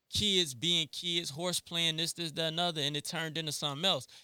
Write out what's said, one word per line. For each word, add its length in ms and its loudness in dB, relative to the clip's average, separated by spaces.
kids 400 4
being 400 2
kids, 380 -2
horse 280 -2
playing, 380 0
this, 160 0
this, 200 -6
that, 200 0
another, 300 0
and 160 0
it 80 -4
turned 320 -4
into 140 -2
something 320 -2
else. 220 2